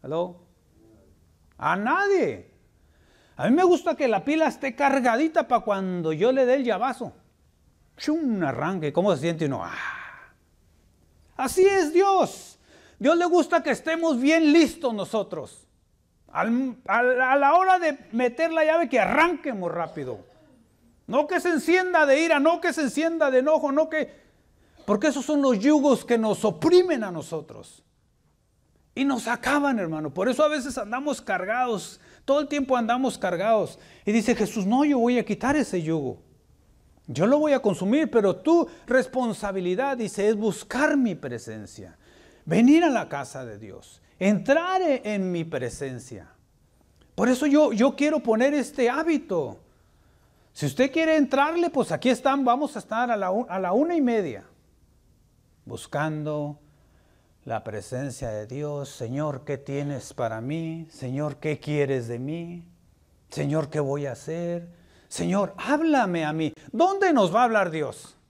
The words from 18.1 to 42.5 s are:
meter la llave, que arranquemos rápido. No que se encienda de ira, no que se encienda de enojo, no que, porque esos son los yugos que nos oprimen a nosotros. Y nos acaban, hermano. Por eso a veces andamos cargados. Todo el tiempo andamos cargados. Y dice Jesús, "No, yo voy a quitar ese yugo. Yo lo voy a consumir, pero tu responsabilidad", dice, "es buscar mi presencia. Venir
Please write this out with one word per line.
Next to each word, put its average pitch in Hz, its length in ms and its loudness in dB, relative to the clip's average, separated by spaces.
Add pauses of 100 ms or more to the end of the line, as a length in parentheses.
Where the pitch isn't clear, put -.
meter 247 400 0
la 320 120 2
llave, 320 240 2
que 240 120 2
arranquemos 226 720 0
rápido. 147 480 -8 (840)
No 277 200 0
que 349 140 0
se 359 80 -2
encienda 349 560 4
de 277 160 4
ira, 320 180 2
no 330 220 2
que 349 140 0
se 320 80 -2
encienda 311 480 0
de 262 80 4
enojo, 302 340 2
no 311 160 2
que, 311 240 -4 (720)
porque 208 220 0
esos 277 180 0
son 302 160 0
los 254 180 2
yugos 277 460 4
que 240 140 2
nos 220 260 -2
oprimen 330 580 4
a 196 80 -6
nosotros. 147 720 -12 (1120)
Y 269 120 0
nos 254 200 -2
acaban, 269 520 0
hermano. 156 340 -6
Por 185 160 0
eso 254 140 2
a 302 60 4
veces 285 280 -4
andamos 254 460 -6
cargados. 214 760 -4 (280)
Todo 277 140 2
el 294 80 -4
tiempo 269 280 -2
andamos 240 400 0
cargados. 190 640 0 (260)
Y 208 80 0
dice 226 220 2
Jesús, 202 320 -2
"No, 254 180 2
yo 285 140 2
voy 240 200 2
a 220 60 -2
quitar 254 320 -2
ese 196 240 -2
yugo. 156 400 -4 (840)
Yo 147 200 0
lo 277 120 4
voy 302 160 2
a 262 80 0
consumir, 214 480 0
pero 202 260 2
tu 330 320 2 (180)
responsabilidad", 233 1120 -2
dice, 208 320 -2
"es 226 80 2
buscar 247 600 -2
mi 226 160 0
presencia. 110 840 -12 (480)
Venir 247 400 6